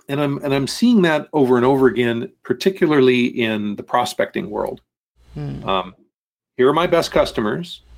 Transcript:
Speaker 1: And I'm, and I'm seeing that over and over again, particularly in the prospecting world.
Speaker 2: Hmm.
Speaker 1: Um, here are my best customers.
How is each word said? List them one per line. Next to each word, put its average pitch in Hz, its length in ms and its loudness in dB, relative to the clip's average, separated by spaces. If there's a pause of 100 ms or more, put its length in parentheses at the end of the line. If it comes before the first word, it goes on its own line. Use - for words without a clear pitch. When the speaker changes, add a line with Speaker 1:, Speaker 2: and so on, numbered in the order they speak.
Speaker 1:
And 143 120 -4
I'm, 143 240 -2
and 139 100 -2
I'm 139 120 0
seeing 233 360 2
that 156 300 0
over 127 240 4
and 120 100 2
over 135 200 4
again, 120 440 0 (140)
particularly 143 800 2
in 110 520 -4
the 120 60 -12
prospecting 113 680 -4
world. - 320 -8 (520)
Speaker 2:
Hmm. 143 320 -12
Speaker 1:
Um, 95 280 -4 (640)
here 127 120 4
are 147 60 2
my 165 120 0
best 170 260 0
customers. 139 680 -2 (180)